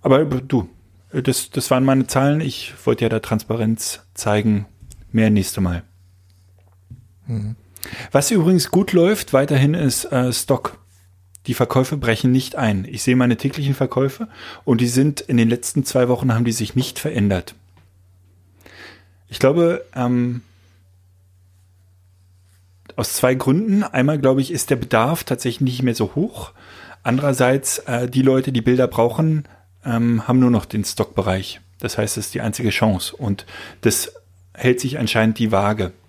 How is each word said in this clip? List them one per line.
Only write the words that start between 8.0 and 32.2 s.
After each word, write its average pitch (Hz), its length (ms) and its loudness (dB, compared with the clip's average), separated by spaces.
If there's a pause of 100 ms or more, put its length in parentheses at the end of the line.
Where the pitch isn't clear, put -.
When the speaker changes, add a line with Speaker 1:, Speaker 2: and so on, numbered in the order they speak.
Speaker 1:
Was 143 180 2
übrigens 180 400 4
gut 185 220 2
läuft, 185 400 2
weiterhin 143 400 4
ist, 151 320 0
äh, 127 260 0
Stock. - 460 -4 (680)
Die - 100 -4
Verkäufe 131 420 0
brechen 120 340 0
nicht 131 240 0
ein. 104 300 -2
Ich - 180 -10
sehe 127 140 2
meine 123 180 4
täglichen 139 380 -4
Verkäufe 139 560 -2 (340)
und 117 160 2
die 123 80 2
sind 135 340 0
in 131 140 -4
den 113 140 4
letzten 120 340 -2
zwei 123 240 0
Wochen, 123 260 0
haben 113 120 0
die 117 80 0
sich 113 220 -6
nicht - 240 -4
verändert. 160 560 -2 (1700)
Ich - 120 -14
glaube, 170 440 2 (100)
ähm, 123 480 -2 (2500)
aus 127 160 -4
zwei 127 220 2
Gründen. 196 480 2
Einmal, 147 340 0
glaube 135 240 2
ich, 131 100 -4
ist - 200 -4
der 135 40 4
Bedarf 120 480 0
tatsächlich 123 380 -4
nicht 127 220 -2
mehr 120 100 2
so - 220 -4
hoch. - 360 -4 (520)
Andererseits, 131 760 0
äh, 123 300 -4
die 131 140 2
Leute, 131 280 4
die 117 100 0
Bilder 127 260 4
brauchen, 147 600 0 (400)
ähm, 117 400 0
haben 127 120 4
nur 123 120 6
noch 110 140 2
den 104 180 -4
Stockbereich. - 800 -4 (180)
Das - 180 -6
heißt, 110 200 -2
es 110 100 -6